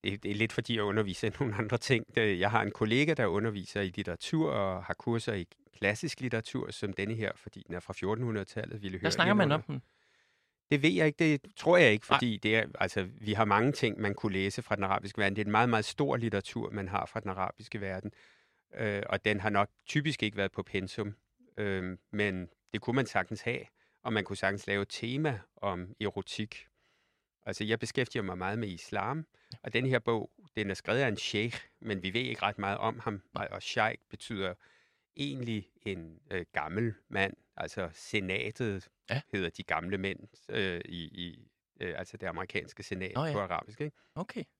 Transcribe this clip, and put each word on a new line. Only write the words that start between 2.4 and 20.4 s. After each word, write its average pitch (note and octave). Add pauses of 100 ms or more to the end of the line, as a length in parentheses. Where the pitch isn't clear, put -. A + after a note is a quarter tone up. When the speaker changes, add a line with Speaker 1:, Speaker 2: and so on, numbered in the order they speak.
Speaker 1:
har A2+
en G#2
kollega, C3+
der B2
underviser G2+
i G2
litteratur G#2
og F#2+
har -
kurser A#2
i F2+ (320)
klassisk G#2
litteratur, A#2
som G2+
denne G2+
her, A2
fordi -
den E2
er F2+
fra -
fjortenhundrede-tallet, G#2+
ville F#2
Speaker 2:
Hvad -
Speaker 1:
høre D#3+
Speaker 2:
snakker F3+
Speaker 1:
ind G#3
Speaker 2:
man F#3+
Speaker 1:
under. D3
Speaker 2:
om E3
den? C#3 (880)
Speaker 1:
Det C#3+
ved D#3
jeg E3+
ikke, D3
det D#3
tror F3
jeg C#3+
ikke, A2
Speaker 2:
Nej. C3+
Speaker 1:
fordi B2
det G#2+
er, A2
altså, - (120)
vi G#2+
har G#2+
mange G#2
ting, G#2+
man G2+
kunne G2+
læse F#2+
fra -
den G2+
arabiske G2
verden. G2+
Det G#2+
er G2
en G#2
meget, A2+
meget A2+
stor C#3
litteratur, A2
man G2
har G2
fra -
den G2+
arabiske F#2+
verden. F#2+ (600)
Øh, G2+
og -
den G#2
har G#2+
nok G2+ (160)
typisk D3
ikke G#2
været G2